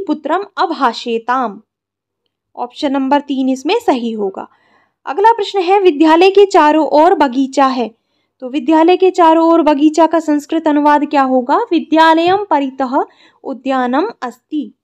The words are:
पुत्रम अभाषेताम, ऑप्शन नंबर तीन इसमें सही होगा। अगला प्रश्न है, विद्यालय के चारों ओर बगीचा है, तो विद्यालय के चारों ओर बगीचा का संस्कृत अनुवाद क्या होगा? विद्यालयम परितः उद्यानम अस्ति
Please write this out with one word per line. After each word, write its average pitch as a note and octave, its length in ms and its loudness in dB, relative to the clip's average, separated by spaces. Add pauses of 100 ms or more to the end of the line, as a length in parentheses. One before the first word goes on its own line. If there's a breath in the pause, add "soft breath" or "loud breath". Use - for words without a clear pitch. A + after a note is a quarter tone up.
पुत्रम D4+ 380 -4 (120)
अभाषेताम, A#3+ 1000 -4 (960)
ऑप्शन C4 360 -6
नंबर C4+ 300 -2
तीन C4 280 -4
इसमें C#4 300 -2
सही A#3 340 -2
होगा। G3+ 340 -8 (580)
अगला G4 280 2
प्रश्न G4+ 280 -4
है, F#4+ 180 2
विद्यालय E4 520 4
के G4+ 160 6
चारों D4+ 460 2
ओर D#4+ 220 4
बगीचा C4+ 520 0
है, B3 220 -4 (520)
तो B3+ 80 -12
विद्यालय D#4 480 2
के F#4 140 2
चारों E4 340 2
ओर E4 180 4
बगीचा D4+ 440 2
का E4 140 0
संस्कृत D#4+ 460 -4
अनुवाद D4 380 2
क्या C#4+ 180 -2
होगा? C4 340 0 (140)
विद्यालयम E4 720 2
परितः C4+ 520 -4 (460 soft breath)
उद्यानम C4 680 -4 (120)
अस्ति B3 520 -10 (100)